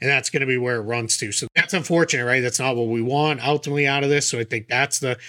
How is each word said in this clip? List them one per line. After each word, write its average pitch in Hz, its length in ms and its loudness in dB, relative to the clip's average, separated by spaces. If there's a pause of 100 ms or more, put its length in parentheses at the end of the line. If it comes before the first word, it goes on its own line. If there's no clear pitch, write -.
And 131 80 0
that's 135 220 2
gonna 135 160 0
be 127 100 2
where 123 200 0
it 110 60 -2
runs 113 340 -2
to. 107 160 -6
So - 240 -4
that's - 180 2
unfortunate, 160 520 0
right? 127 140 2
That's 123 200 0
not 131 160 0
what 117 100 0
we 113 160 0
want 139 420 0
ultimately 143 440 0
out 139 160 0
of 139 60 2
this. 143 180 2
So 120 100 -2
I 117 60 -2
think 113 240 -6
that's 131 320 0
the 127 180 -2 (100)